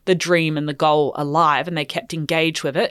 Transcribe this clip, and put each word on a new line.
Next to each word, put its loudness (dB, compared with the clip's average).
the 2
dream 0
and -4
the -6
goal 2
alive, 2
and -4
they -2
kept -8
engaged -2
with -2
it, 0